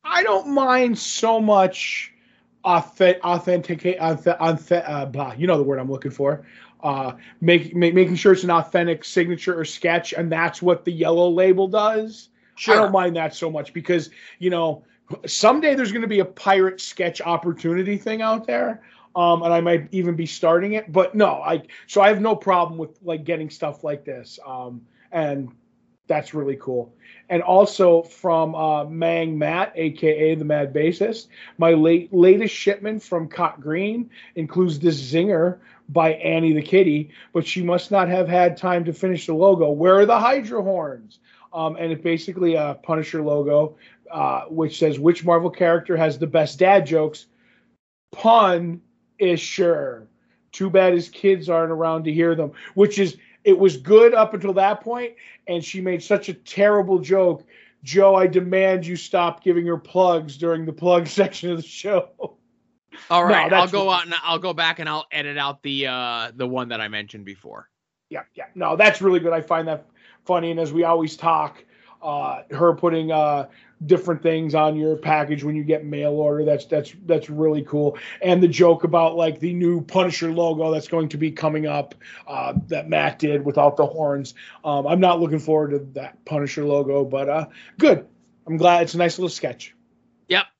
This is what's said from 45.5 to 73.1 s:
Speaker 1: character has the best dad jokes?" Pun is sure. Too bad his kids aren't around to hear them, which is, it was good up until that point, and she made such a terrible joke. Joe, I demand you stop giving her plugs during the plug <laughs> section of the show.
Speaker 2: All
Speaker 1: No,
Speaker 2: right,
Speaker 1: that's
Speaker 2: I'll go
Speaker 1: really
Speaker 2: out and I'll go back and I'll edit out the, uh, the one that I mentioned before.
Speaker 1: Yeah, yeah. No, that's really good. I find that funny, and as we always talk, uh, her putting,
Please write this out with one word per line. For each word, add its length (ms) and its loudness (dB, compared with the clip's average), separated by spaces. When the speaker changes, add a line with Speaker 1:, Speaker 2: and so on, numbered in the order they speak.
Speaker 1:
character 460 0
has 220 0
the 80 -4
best 320 -2
dad 280 6
jokes?" 400 -2
Pun 720 2
is 220 2
sure. 680 -2
Too 200 -6
bad 220 6
his 160 0
kids 400 0
aren't 240 0
around 320 -2
to 80 -4
hear 220 2
them, 180 -4
which 240 4
is, 180 0
it 140 6
was 180 4
good 380 6
up 200 2
until 200 -6
that 280 0
point, 320 -8
and 180 -6
she 160 -12
made 220 -4
such 260 -2
a 60 -10
terrible 640 2
joke. 460 0
Joe, 320 6
I 120 4
demand 600 0
you 100 -8
stop 460 -4
giving 240 0
her 120 -4
plugs 580 0
during 300 -4
the 60 -8
plug 340 2
<laughs> 20 -12
section 420 -2
of 60 -4
the 100 -10
show. 440 -4
Speaker 2:
All 160 4
Speaker 1:
No, 80 2
Speaker 2:
right, 160 2
Speaker 1:
that's 220 2
Speaker 2:
I'll 80 -2
go 60 -2
Speaker 1:
really 80 0
Speaker 2:
out 100 -2
and 180 -8
I'll 160 -4
go 140 -6
back 260 -4
and 100 -10
I'll 220 -8
edit 280 -8
out 240 -8
the, 240 -6
uh, 500 -6
the 100 -6
one 220 -6
that 120 -8
I 80 -6
mentioned 360 -12
before. 440 -20
Speaker 1:
Yeah, 120 -12
yeah. 100 -18
No, 220 -4
that's 240 2
really 200 2
good. 120 -2
I 80 -2
find 280 -4
that 180 -10
funny, 240 -2
and 100 -6
as 120 -6
we 120 0
always 320 0
talk, 480 -4
uh, 480 -8
her 240 2
putting, 360 -2